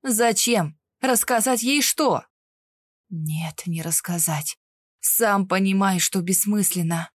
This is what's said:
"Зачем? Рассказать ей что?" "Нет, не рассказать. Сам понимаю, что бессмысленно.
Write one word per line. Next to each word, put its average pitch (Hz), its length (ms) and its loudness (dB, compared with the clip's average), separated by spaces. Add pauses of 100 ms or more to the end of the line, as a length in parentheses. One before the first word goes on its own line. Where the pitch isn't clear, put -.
"Зачем? 220 760 0 (200)
Рассказать 247 600 2
ей 277 220 2
что?" 247 420 0 (840)
"Нет, 160 560 -6
не 165 160 -4
рассказать. 165 760 -4 (420)
Сам 202 480 2
понимаю, 190 520 2
что 180 240 -2
бессмысленно. 180 960 -2